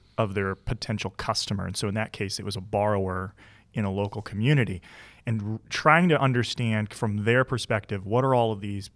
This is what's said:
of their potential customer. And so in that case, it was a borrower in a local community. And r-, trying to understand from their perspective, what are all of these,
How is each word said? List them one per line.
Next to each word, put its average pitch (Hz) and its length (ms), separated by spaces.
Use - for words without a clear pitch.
of 101 180
their 98 180
potential - 580
customer. 101 540
And 95 100
so 110 120
in 98 80
that 110 180
case, 98 240
it 98 80
was 101 100
a 92 60
borrower 98 720
in 113 100
a 98 80
local 101 300
community. 107 580
And 113 160
r-, 113 60
trying 165 400
to 147 120
understand 113 720
from 104 300
their 120 200
perspective, 107 640
what 117 180
are 135 120
all 117 160
of 101 100
these, 101 340